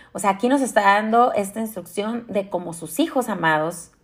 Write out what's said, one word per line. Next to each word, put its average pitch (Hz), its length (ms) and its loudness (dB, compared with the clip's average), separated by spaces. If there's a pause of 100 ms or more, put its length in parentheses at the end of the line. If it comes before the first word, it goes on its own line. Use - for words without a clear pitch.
(120)
O 196 60 -10
sea, 202 120 2
aquí 196 180 0
nos 277 120 4
está 220 220 2
dando 220 500 4
esta 202 280 -4
instrucción 220 680 -6
de 196 200 -4
como 175 240 -6
sus 165 280 -8
hijos 277 280 0
amados, 165 640 -2 (140)